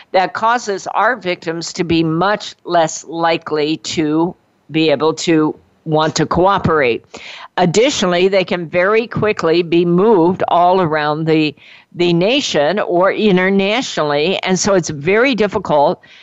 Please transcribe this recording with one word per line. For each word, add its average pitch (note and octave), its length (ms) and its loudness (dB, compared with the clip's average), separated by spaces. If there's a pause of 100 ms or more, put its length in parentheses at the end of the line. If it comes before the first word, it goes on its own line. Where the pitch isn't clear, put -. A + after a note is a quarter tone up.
(100)
that - 240 0
causes A3 540 -4
our A3 280 0
victims F3 580 -6
to F3+ 100 -4
be E3 180 2
much F3 640 -2
less E3+ 400 0
likely D#3 720 -2
to D#3+ 560 -2 (360)
be D#3 200 2
able D3+ 240 2
to D#3 440 0 (260)
want D#3 320 0
to D#3 100 0
cooperate. E3 800 0 (520)
Additionally, F#3 720 2
they F#3+ 160 2
can F3 240 -6
very G3 380 0
quickly F3+ 560 0
be E3+ 240 0
moved F3+ 640 2
all F3+ 340 4
around D3+ 420 -2
the, D#3 320 0 (360)
the F3 200 0
nation F3+ 680 0
or F3 300 0
internationally, F#3 1300 0
and F#3 160 -2
so G3+ 160 0
it's F3+ 160 0
very G3 440 0
difficult. F3+ 680 0 (200)